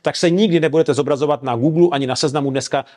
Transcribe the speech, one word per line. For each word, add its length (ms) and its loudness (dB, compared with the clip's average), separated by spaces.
tak 140 -4
se 140 2
nikdy 300 2
nebudete 340 2
zobrazovat 500 -2
na 120 -4
Google 360 2
ani 160 -2
na 80 -2
Seznamu 360 -2
dneska 340 -4